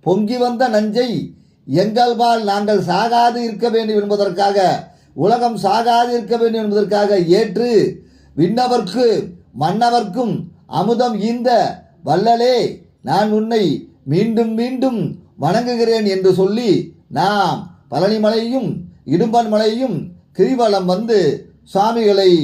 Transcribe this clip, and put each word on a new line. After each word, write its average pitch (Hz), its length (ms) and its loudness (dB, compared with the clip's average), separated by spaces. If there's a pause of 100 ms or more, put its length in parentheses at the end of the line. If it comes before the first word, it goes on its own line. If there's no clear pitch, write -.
பொங்கி 208 320 0
வந்த 240 320 0
நஞ்சை 214 400 0 (580)
எங்கள்பால் 226 760 0
நாங்கள் 208 400 0
சாகாது 233 580 0
இருக்க 233 280 -4
வேண்டும் 220 300 0
என்பதற்காக, 202 580 0 (580)
உலகம் 226 420 0
சாகாது 233 560 2
இருக்க 233 240 -4
வேண்டும் 226 260 0
என்பதற்காக 202 540 0 (120)
ஏற்று 214 400 0 (680)
விண்ணவர்க்கு 233 680 0 (500)
மன்னவர்க்கும் 220 800 0 (380)
அமுதம் 226 500 0
ஈந்த 233 280 -2 (560)
வள்ளலே, 233 520 2 (440)
நான் 202 300 0
உன்னை 220 320 0 (420)
மீண்டும் 220 480 0
மீண்டும் 240 460 -2 (400)
வணங்குகிறேன் 226 680 0
என்று 190 260 2
சொல்லி 208 380 0 (400)
நாம் 170 500 0 (260)
பழனிமலையையும் 220 840 0 (380)
இடும்பன் 220 420 0
மலையையும் 220 480 0 (360)
கிரிவலம் 214 540 0
வந்து 214 320 0 (460)
சுவாமிகளை 202 680 2 (120)